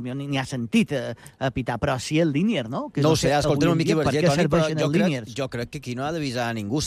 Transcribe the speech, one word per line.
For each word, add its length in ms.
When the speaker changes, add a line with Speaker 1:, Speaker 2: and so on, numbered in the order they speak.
Speaker 1:
ni, 140
ni 160
ha 80
sentit, 480
eh, 160
a 180
pitar, 300
però 180
sí 220
el 100
línier, 400
no? 160
Que 160
Speaker 2:
No 60
Speaker 1:
no 20
Speaker 2:
ho 80
sé, 80
Speaker 1:
sé, 140
Speaker 2:
escolteu 320
Speaker 1:
avui 0
Speaker 2:
una 80
mica, 100
Speaker 1:
dia, 60
per 100
Speaker 2:
Vergé, 140
Speaker 1:
què 80
Speaker 2:
Toni, 240
però 80
Speaker 1:
serveixen 180
Speaker 2:
jo 80
Speaker 1:
el 60
Speaker 2:
crec, 160
Speaker 1:
línier? 120
Speaker 2:
jo 100
crec 220
que 100
aquí 140
no 100
ha 80
d'avisar 320
a 80
ningú. 300